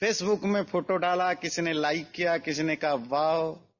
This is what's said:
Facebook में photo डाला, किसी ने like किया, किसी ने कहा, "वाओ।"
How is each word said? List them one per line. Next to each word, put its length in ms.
Facebook 420
में 200
photo 320
डाला, 380
किसी 280
ने 100
like 380
किया, 280
किसी 240
ने 140
कहा, 180
"वाओ।" 840